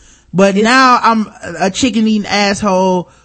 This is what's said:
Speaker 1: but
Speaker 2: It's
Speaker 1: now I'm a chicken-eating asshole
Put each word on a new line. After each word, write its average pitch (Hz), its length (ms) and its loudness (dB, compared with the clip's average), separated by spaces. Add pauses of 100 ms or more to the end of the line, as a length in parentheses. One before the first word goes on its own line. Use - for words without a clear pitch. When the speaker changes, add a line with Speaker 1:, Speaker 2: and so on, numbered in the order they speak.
(320)
Speaker 1:
but 196 240 2
Speaker 2:
It's 208 80 2
Speaker 1:
now 247 360 4
I'm 220 260 0 (340)
a 190 100 0
chicken-eating 220 560 -2
asshole 190 840 -2 (140)